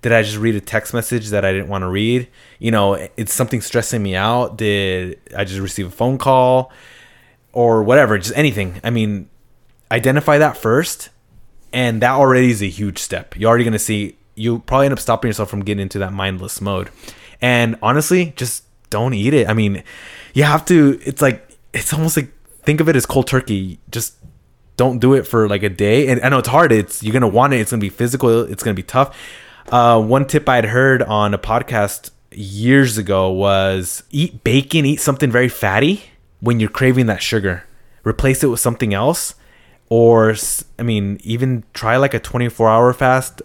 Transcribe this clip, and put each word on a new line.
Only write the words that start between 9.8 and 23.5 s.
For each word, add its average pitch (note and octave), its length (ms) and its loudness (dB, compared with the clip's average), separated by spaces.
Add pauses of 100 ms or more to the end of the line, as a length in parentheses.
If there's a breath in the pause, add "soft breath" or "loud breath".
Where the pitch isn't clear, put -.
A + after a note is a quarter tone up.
identify C3 460 2
that D3+ 200 2
first, B2+ 520 -2 (640)
and A#2+ 280 -2
that A#2+ 100 4
already C3 400 4
is G#2+ 100 -2
a G2+ 80 -4
huge G2 300 -8
step. - 380 -10
You're G#2+ 120 0
already A#2+ 140 4
gonna A2+ 160 0
see, G#2 360 -4 (200)
you'll A2+ 240 -2
probably C3+ 260 2
end C#3 80 0
up B2 60 -6
stopping A#2 300 -2
yourself G#2 200 -4
from G2+ 140 -8
getting G2+ 180 -4
into G2 180 -6
that F#2+ 140 -6
mindless F#2+ 480 -6
mode. G2 280 -6 (520 loud breath)
And A#2+ 400 0
honestly, D3+ 540 0
just - 280 -8 (260)
don't A#2 240 -2
eat A2 200 0
it. B2 160 4
I A2 40 2
mean, G#2 300 -2 (500 loud breath)
you C3+ 100 2
have D3 220 2
to, D3 380 6
it's - 180 -6
like, C3 260 0 (260)
it's - 200 -4
almost D#3+ 240 -2
like, C#3 140 -4 (320)
think D3+ 180 0
of D#3 80 2
it D#3+ 60 4
as B2 100 2
cold C3 220 0
turkey. G2 520 -2 (100)